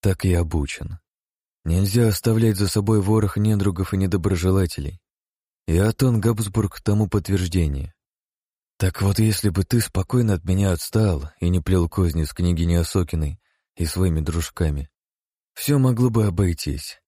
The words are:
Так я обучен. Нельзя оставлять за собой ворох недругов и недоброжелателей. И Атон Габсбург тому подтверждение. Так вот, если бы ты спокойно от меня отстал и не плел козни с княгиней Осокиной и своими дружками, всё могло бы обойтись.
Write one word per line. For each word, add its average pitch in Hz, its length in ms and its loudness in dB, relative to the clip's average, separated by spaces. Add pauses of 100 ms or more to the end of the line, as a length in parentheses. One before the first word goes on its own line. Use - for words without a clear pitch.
Так 95 240 -2
я 87 160 2
обучен. 80 580 -4 (640)
Нельзя 98 420 2
оставлять 110 500 2
за 101 100 0
собой 104 340 2
ворох 104 360 2
недругов 101 560 0
и 98 40 0
недоброжелателей. 92 1000 0 (680)
И 82 100 2
Атон 113 420 2
Габсбург 104 640 -2
тому 104 260 0
подтверждение. 87 880 -2 (840)
Так 95 240 -4
вот, 98 180 0
если 110 300 0
бы 92 140 -2
ты 120 180 0
спокойно 110 520 0
от 85 120 -4
меня 95 260 2
отстал 85 680 0
и 87 100 0
не 90 100 2
плел 85 300 0
козни 82 340 0
с 73 100 -6
княгиней 85 460 0
Осокиной 82 600 -2 (360)
и 82 100 -4
своими 82 360 0
дружками, 78 680 -4 (640)
всё 143 240 0
могло 127 320 2
бы 110 160 2
обойтись. 85 840 -2